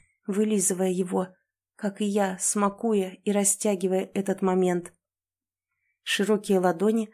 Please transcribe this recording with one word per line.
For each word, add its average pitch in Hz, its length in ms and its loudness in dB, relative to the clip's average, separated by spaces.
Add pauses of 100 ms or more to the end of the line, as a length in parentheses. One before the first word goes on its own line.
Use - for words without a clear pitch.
(260)
вылизывая 196 640 0
его, 185 400 -2 (460)
как 202 260 -4
и 214 40 0
я, 196 340 0
смакуя 196 840 0
и 208 80 0
растягивая 190 840 0
этот 196 280 -2
момент. 185 520 0 (1080)
Широкие 202 560 0
ладони 196 540 0